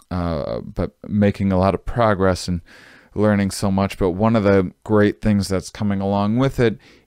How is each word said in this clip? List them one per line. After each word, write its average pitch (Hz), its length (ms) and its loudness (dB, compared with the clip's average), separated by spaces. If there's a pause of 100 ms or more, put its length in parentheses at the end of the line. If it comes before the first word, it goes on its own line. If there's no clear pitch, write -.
(120)
uh, 82 500 -4
but - 340 -8 (120)
making 101 440 0
a 92 60 2
lot 95 160 2
of - 100 -6
progress 95 640 0
and 87 140 -4 (540)
learning 101 360 2
so - 200 -4
much. 98 260 -2
But 95 140 0
one 110 240 0
of 107 80 2
the 98 280 4 (120)
great 104 380 2
things 101 260 2
that's 92 220 -4
coming 101 320 -4
along 101 360 0
with 131 220 0
it 113 200 2 (280)